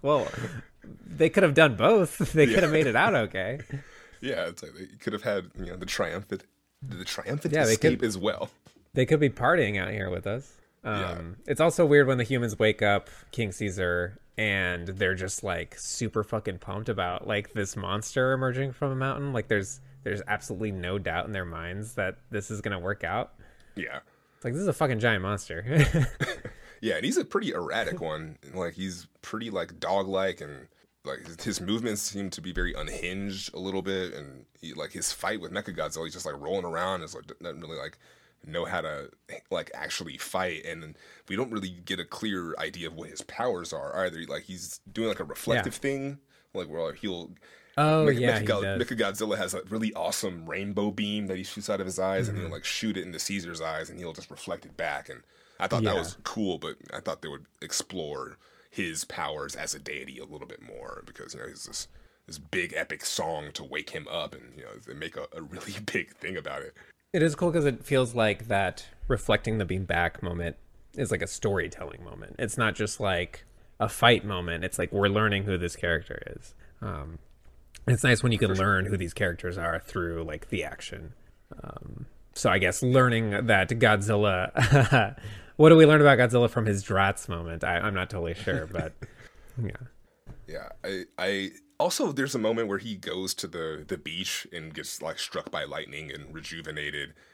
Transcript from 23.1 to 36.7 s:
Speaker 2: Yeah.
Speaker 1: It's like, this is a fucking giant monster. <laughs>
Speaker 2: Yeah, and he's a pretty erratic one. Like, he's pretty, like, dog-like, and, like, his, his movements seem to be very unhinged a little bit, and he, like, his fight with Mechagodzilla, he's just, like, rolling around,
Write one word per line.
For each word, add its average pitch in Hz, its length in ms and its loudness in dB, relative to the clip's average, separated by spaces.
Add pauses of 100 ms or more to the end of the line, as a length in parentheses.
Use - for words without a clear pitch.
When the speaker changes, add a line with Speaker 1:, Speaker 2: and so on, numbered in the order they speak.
Speaker 2:
Yeah. 69 240 -8 (380)
Speaker 1:
It's - 80 -12
like, 123 100 -2
this 165 80 -4
is 202 60 0
a 151 40 4
fucking 131 280 2
giant 110 220 2
monster. 95 440 -4
<laughs> 143 400 4 (760)
Speaker 2:
Yeah, 110 140 0
and 82 100 0
he's 143 120 0
a 349 80 2
pretty 190 260 0
erratic 90 500 -2
one. 78 380 -6 (160)
Like, 85 200 -4
he's 87 340 -8 (120)
pretty, 117 300 -8
like, 85 300 -4
dog-like, 95 600 0
and, 71 280 -14 (360)
like, 67 220 -8
his, 82 160 -14
his 95 180 -2
movements 107 420 -2
seem 98 280 -6
to - 100 -10
be 90 120 -8
very 87 200 -2
unhinged 92 800 -6
a - 60 -12
little 95 240 -4
bit, 92 320 -4
and 67 300 -14 (160)
he, 78 140 -14
like, 73 180 -8
his 82 200 -4
fight 101 280 -4
with 82 100 -10
Mechagodzilla, 82 540 -6
he's 80 100 -8
just, - 120 -10
like, 71 120 -6
rolling 87 260 -4
around, 87 380 -4